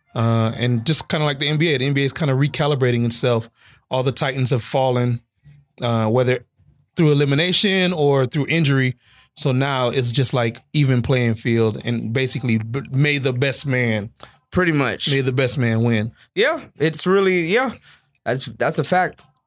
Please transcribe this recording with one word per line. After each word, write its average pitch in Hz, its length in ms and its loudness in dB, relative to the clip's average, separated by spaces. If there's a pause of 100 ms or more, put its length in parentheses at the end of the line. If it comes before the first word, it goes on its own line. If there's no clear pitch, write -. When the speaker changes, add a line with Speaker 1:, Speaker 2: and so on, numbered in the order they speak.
(160)
Speaker 1:
Uh, 113 400 2
and 120 300 -2
just - 240 -4
kinda 156 160 -2
like 143 140 -2
the 147 100 -2
N 151 80 0
B 160 160 2
A, 135 40 2
the 127 80 -2
N 143 80 0
B 139 80 0
A 139 40 0
is 127 80 -2
kinda 143 200 -2
recalibrating 131 720 0
itself. 117 440 -2 (400)
All 131 140 -2
the 135 100 0
Titans 135 380 -2
have 120 120 0
fallen, 123 580 0 (600)
uh, 117 260 0
whether 123 380 0 (500)
through 156 160 4
elimination 175 800 2
or 143 340 2
through 131 220 -2
injury. 139 480 2 (400)
So - 160 -2
now 131 380 0
it's 120 220 0
just, 123 220 0
like, 117 280 -2 (120)
even 131 280 2
playing 120 340 0
field 113 500 0
and 117 280 -4
basically 127 440 0
b-, 113 240 -6 (100)
may 143 260 2
the 131 160 0
best 131 320 -2
man 117 440 -2 (420)
Speaker 2:
Pretty 175 220 0
much. 131 380 -2
Speaker 1:
may 139 100 0
the 131 100 -2
best 127 260 -2
man 113 260 0
win. 117 280 0 (240)
Speaker 2:
Yeah, 277 300 -2 (120)
it's 156 300 -2
really, 185 400 2
yeah. 233 260 0 (520)
That's, 127 200 -2
that's 120 340 -2
a 147 60 -2
fact. - 400 -2 (220)